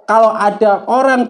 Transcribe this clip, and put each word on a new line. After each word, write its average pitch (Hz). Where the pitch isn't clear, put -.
kalau 220
ada 208
orang 247